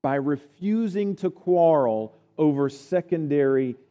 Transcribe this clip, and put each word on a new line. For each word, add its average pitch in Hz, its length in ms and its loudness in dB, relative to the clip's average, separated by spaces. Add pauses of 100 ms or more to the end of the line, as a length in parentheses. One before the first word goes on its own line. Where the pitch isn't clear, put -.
By 139 120 -2
refusing 190 1000 -4
to 185 140 -4
quarrel 147 840 2 (240)
over 143 300 2
secondary 143 1040 -2 (160)